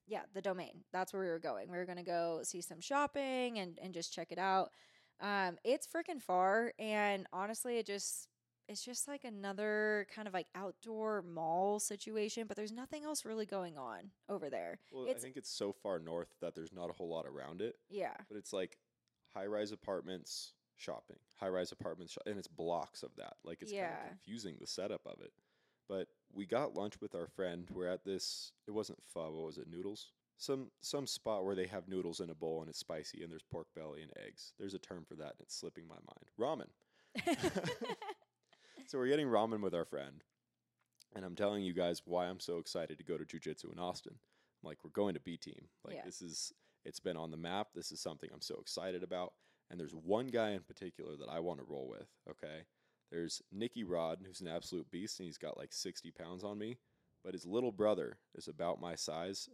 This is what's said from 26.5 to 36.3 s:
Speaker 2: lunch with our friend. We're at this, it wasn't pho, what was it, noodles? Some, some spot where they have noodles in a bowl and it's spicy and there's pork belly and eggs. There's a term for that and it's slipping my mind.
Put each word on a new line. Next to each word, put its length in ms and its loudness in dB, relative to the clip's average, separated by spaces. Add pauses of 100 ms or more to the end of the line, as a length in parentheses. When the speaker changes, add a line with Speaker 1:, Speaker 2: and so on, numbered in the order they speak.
Speaker 2:
lunch 260 -2
with 140 -6
our 140 -2
friend. 420 -2
We're 160 -2
at 180 0
this, 480 -2 (140)
it 60 -8
wasn't 280 -2
pho, 300 -4
what 160 -2
was 120 -6
it, 100 -8
noodles? 420 -6 (260)
Some, 440 -2
some 260 -2
spot 380 0
where 100 4
they 140 2
have 180 -6
noodles 340 0
in 80 -2
a 60 -6
bowl 260 0
and 80 -8
it's 120 -8
spicy 420 -6
and 80 -8
there's 140 -10
pork 280 -6
belly 300 -8
and 80 -12 (160)
eggs. 320 -14
There's 160 -4
a 60 -2
term 240 -8
for 100 -12
that 180 -6
and 100 -16
it's 120 -10
slipping 320 -6
my 80 -14
mind. 360 -18 (100)